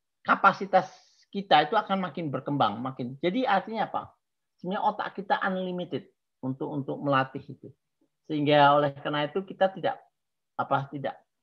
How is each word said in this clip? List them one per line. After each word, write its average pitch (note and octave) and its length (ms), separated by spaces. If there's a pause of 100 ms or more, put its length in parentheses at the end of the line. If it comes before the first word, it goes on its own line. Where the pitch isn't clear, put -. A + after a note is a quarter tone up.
(260)
kapasitas - 640 (400)
kita D#3+ 400
itu A3+ 80
akan F#3+ 240
makin E3 320
berkembang, C3 480
makin. C3 400
Jadi G#3+ 240
artinya G3+ 400
apa? - 240 (480)
Sebenarnya F#3 240
otak - 320
kita G3+ 320
unlimited F3+ 640 (320)
untuk, C3 320
untuk C#3+ 240
melatih C3 480
itu. - 240 (560)
Sehingga D3 480
oleh D3 240
karena D3 320
itu F#3+ 160
kita - 240
tidak, D3 320 (560)
apa, C#3 320
tidak, C3+ 240 (280)